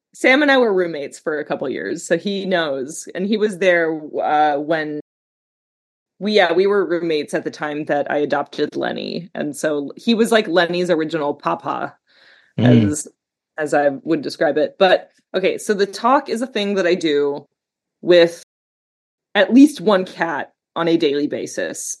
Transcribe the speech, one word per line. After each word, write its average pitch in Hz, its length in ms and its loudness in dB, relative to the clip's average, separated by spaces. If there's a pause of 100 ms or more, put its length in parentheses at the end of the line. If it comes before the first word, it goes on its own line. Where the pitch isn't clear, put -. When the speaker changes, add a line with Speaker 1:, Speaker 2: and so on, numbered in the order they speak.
(120)
Speaker 1:
Sam 269 300 4
and 285 80 4
I 269 80 4
were 226 160 2
roommates 165 440 -4
for 156 200 -4
a 151 60 -6
couple 156 260 -4
years, 101 360 -6
so 170 120 0
he 196 260 -6
knows. 151 680 -4
And 185 120 -4
he 214 120 0
was 202 200 -2
there, 170 400 2 (220)
uh, 151 380 2
when 151 420 -4 (1160)
we, 214 160 -2
yeah, 180 180 4
we 185 160 4
were 202 180 2
roommates 160 480 -2
at 151 80 -4
the 151 80 -8
time 151 360 -8
that 143 220 -2
I 151 100 -2
adopted 147 580 -2
Lenny. 120 580 -6
And 143 220 -6
so 147 400 -4
he - 180 0
was 214 160 2
like 220 160 2
Lenny's 175 420 0
original 156 460 -2
papa, 165 640 -6 (640)
Speaker 2:
Mm. 113 320 6
Speaker 1:
as, - 160 -8 (500)
as 151 160 -2
I 147 140 4
would 139 340 -2
describe 147 340 -2
it. 147 220 0
But, 185 320 2 (240)
okay, 185 240 0
so - 160 -2
the 196 120 0
talk 254 420 0
is 226 120 -4
a 254 60 -4
thing 202 280 -4
that 190 120 0
I 175 80 2
do 143 500 -2 (580)
with 170 420 4 (920)
at 208 180 4
least 277 280 6
one 185 240 2
cat 165 480 -6 (240)
on 165 100 -2
a 165 100 4
daily 147 300 0
basis. 95 760 -8